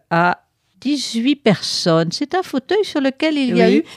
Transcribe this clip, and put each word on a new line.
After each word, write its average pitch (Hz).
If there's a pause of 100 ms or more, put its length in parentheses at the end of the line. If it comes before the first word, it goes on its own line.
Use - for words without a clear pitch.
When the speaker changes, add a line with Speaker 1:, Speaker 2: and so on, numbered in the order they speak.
Speaker 1:
à 175 (340)
dix-huit 254
personnes. 165
C'est 285
un 370
fauteuil 359
sur -
lequel 294
il 247
y 180
a 185
Speaker 2:
Oui, 190
Speaker 1:
eu 330 (140)